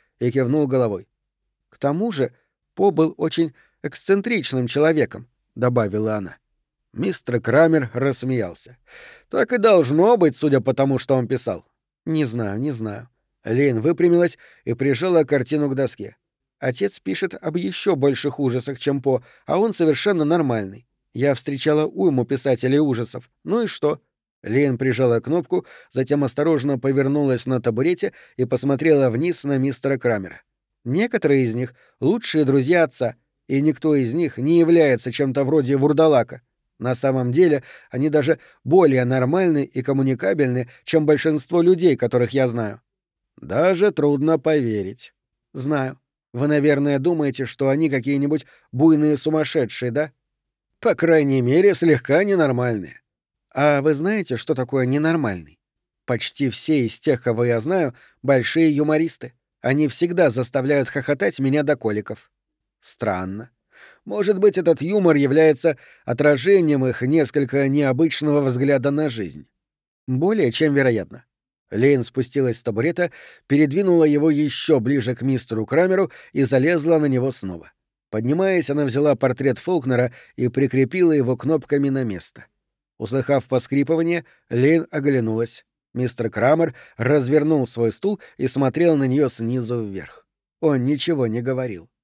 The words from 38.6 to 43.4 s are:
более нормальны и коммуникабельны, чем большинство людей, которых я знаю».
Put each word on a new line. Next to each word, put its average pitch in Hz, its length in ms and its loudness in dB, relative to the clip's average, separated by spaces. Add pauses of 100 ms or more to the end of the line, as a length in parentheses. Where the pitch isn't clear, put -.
более 139 400 4
нормальны 139 640 0
и - 160 -8
коммуникабельны, 135 880 -2 (160)
чем 156 200 2
большинство 156 560 2
людей, 170 360 4
которых 123 340 0
я 131 160 2
знаю». 113 340 -6 (600)